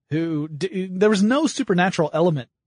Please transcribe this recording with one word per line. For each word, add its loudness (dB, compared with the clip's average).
who -4
d-, -6
there 2
was 4
no 2
supernatural 0
element 0